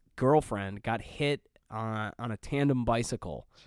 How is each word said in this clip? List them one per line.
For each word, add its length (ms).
girlfriend 680
got 180
hit, 400
uh, 480
on 120
a 60
tandem 480
bicycle 640